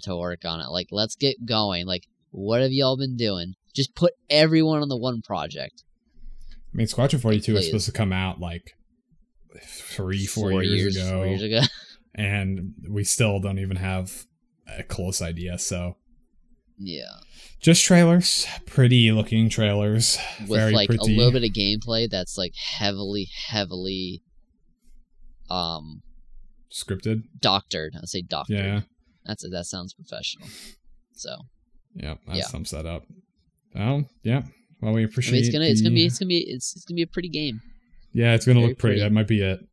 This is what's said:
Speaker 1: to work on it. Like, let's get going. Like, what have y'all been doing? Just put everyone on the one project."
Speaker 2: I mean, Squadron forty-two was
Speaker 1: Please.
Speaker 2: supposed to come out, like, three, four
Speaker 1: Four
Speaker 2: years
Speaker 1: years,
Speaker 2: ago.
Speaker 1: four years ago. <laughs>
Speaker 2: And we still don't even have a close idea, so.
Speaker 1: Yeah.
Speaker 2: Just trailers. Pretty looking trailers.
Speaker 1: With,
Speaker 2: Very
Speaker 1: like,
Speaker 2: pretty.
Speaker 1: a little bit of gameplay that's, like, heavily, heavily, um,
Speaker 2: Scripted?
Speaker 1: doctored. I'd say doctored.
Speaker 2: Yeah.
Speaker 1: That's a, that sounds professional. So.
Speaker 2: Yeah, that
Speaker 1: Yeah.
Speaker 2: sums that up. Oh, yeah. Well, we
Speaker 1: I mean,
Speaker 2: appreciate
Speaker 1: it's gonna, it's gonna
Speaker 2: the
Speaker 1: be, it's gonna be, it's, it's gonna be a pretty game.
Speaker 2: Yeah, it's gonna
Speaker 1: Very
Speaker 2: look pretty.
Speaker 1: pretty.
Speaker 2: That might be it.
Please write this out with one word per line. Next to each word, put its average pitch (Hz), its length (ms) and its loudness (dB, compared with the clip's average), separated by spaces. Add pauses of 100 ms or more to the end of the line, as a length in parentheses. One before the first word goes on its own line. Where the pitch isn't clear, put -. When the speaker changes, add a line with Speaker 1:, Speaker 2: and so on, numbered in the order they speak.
Speaker 1:
to 90 120 -6
work 87 280 -8
on 82 160 -6
it. 65 100 -12
Like, 90 200 -6
let's 104 240 -4
get 135 320 -2
going. 104 400 0
Like, 90 180 -6 (260)
what 104 320 -2
have 131 100 2
y'all 135 260 2
been 135 180 -6
doing? 95 380 -4 (200)
Just 135 200 -2
put 175 180 2 (180)
everyone 156 520 4
on 147 60 -2
the 135 80 -2
one 117 260 -4
project." 73 640 -8 (680)
Speaker 2:
I - 260 -14
mean, 113 100 0
Squadron 135 360 2
forty-two 110 320 2
was 104 100 4
Speaker 1:
Please. - 40 0
Speaker 2:
supposed 101 180 0
to - 60 -4
come 101 200 0
out, 92 280 -2
like, 87 320 -10 (920)
three, 98 640 -6
four 104 240 -2
Speaker 1:
Four 95 140 2
Speaker 2:
years 101 160 2
Speaker 1:
years, 98 160 0
Speaker 2:
ago. 92 220 -2
Speaker 1:
four 95 100 -2
years 95 140 -2
ago. 110 240 0
<laughs> - 40 0 (440)
Speaker 2:
And 98 600 -2 (160)
we 101 140 -2
still 101 360 2
don't 95 180 -4
even 95 200 -4
have 92 480 -6 (400)
a - 160 -12
close - 400 -6
idea, 87 360 -6
so. 87 380 -6 (840)
Speaker 1:
Yeah. 78 320 -12 (500)
Speaker 2:
Just 165 240 8
trailers. 175 600 6 (220)
Pretty 120 460 6
looking 110 360 2
trailers. 107 680 2 (220)
Speaker 1:
With, 107 180 0
Speaker 2:
Very 110 160 4
Speaker 1:
like, 104 140 4
Speaker 2:
pretty. 110 260 2
Speaker 1:
a - 20 4
little 120 160 8
bit 127 120 0
of 110 80 0
gameplay 107 580 -2
that's, 92 260 -6
like, 90 200 -4
heavily, 101 720 -4 (180)
heavily, 92 760 -6 (1300)
um, 80 520 -8 (680)
Speaker 2:
Scripted? 110 520 -4 (180)
Speaker 1:
doctored. 95 560 -2
I'd 85 120 -14
say 92 140 -8
doctored. 85 360 -6
Speaker 2:
Yeah. 101 220 -2 (440)
Speaker 1:
That's 104 200 -12
a, - 40 -12
that 90 180 -8
sounds 92 280 -12
professional. - 540 -12 (640)
So. - 220 -14 (580)
Speaker 2:
Yeah, 76 200 -10 (120)
that 92 100 -6
Speaker 1:
Yeah. 73 100 -2
Speaker 2:
sums - 240 -10
that 80 160 -8
up. 82 180 -10 (720)
Oh, 135 280 0 (180)
yeah. 123 200 0 (380)
Well, 110 120 -2
we 113 100 2
Speaker 1:
I - 20 4
mean, 107 80 -2
Speaker 2:
appreciate 123 280 2
Speaker 1:
it's 117 100 4
gonna, 151 160 2
it's 110 140 6
gonna 110 100 6
Speaker 2:
the 117 120 4
Speaker 1:
be, 170 40 6
it's - 120 -2
gonna 190 100 -2
be, 175 100 2
it's, - 360 -6
it's 175 100 -20
gonna 175 120 -8
be 170 60 0
a 165 40 0
pretty 180 220 -6
game. 151 320 -6 (520)
Speaker 2:
Yeah, 117 220 4
it's 113 100 2
gonna 127 160 8
Speaker 1:
Very 117 100 6
Speaker 2:
look 131 80 -6
pretty. 104 180 2
Speaker 1:
pretty. 101 120 2
Speaker 2:
That 104 40 4
might 107 160 2
be 107 120 2
it. 95 200 -2 (120)